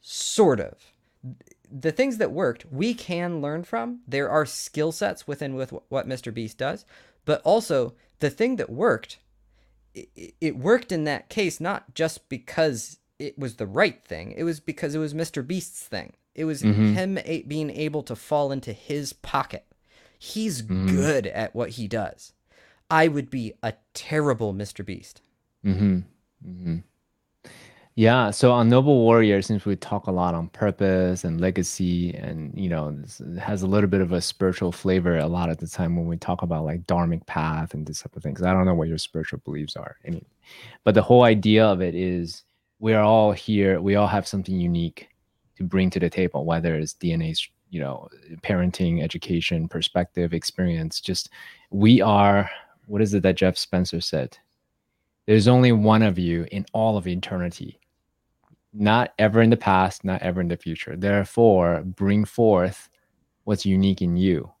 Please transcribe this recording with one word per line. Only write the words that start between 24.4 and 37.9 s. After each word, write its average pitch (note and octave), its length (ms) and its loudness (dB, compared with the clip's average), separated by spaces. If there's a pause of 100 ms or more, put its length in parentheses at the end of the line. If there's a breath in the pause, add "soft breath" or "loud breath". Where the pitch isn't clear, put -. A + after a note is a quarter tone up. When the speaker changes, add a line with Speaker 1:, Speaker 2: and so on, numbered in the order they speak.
Speaker 1:
Mister G2+ 300 -10
Beast. - 380 -16 (440)
Speaker 2:
Mm-hmm. G2 340 2 (480)
Mm-hmm. F2+ 300 -6 (1160 loud breath)
Yeah, A2+ 340 4
so B2 220 4
on A#2+ 180 4
Noble C3 320 6
Warrior, A2+ 400 6
since G2+ 240 -4
we G2+ 100 0
talk - 300 -8
a G2 60 -4
lot F2+ 240 0
on E2 140 -6
purpose F#2 720 0
and E2 180 -2
legacy, F2+ 720 -2
and, D#2+ 420 -10
you F#2+ 140 -4
know, D#2 220 -4
this C#2+ 280 -14 (220)
has G2+ 220 -4
a F#2+ 40 -2
little G2+ 220 4
bit F#2+ 120 4
of F2 100 0
a F2 100 0
spiritual F#2 500 -2
flavor F2+ 460 0
a D2+ 80 0
lot E2+ 240 -2
of D#2+ 80 -4
the - 100 -10
time E2+ 280 -4
when E2+ 100 -2
we E2+ 100 -4
talk - 280 -6
about, E2 200 -4
like, E2+ 220 -6
dharmic E2+ 400 -2
path D#2+ 480 -4
and D2+ 140 -10
this D2+ 160 -12